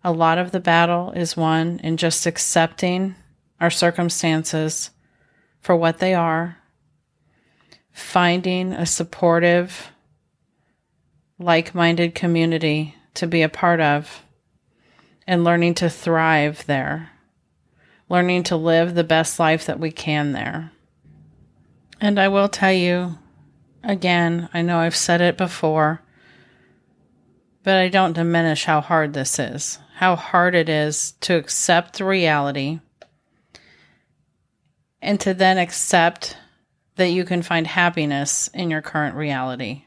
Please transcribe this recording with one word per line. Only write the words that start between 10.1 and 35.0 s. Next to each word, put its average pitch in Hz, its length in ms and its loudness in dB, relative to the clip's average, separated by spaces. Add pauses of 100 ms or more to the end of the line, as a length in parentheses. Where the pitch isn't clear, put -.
like-minded 170 760 0
community 165 800 0 (180)
to 170 140 -4
be 165 140 2
a 156 60 2
part 170 320 2
of, 147 440 0 (1000)
and 175 200 2
learning 170 300 4
to 170 140 0
thrive 160 800 0
there, 147 440 -4 (1000)
learning 180 340 2
to 175 140 -2
live 165 400 2
the 170 80 2
best 160 340 0
life 160 280 2
that - 120 -6
we 156 140 -6
can 147 400 -4
there. 156 400 -8 (1300)
And 208 180 2
I 196 80 4
will 196 220 2
tell 190 240 2
you, 180 440 0 (680)
again, 175 680 0
I 170 100 -2
know 170 180 0
I've 165 160 0
said 170 240 0
it 175 180 2
before, 160 640 0 (1600)
but 190 140 2
I 185 100 4
don't 185 280 2
diminish 165 500 0
how 156 160 2
hard 151 320 0
this 135 260 -4
is, - 400 -6 (160)
how 185 220 2
hard 180 400 0
it 165 120 2
is 151 520 -2
to 175 160 0
accept - 640 0
the 196 60 -6
reality 151 760 0 (2250)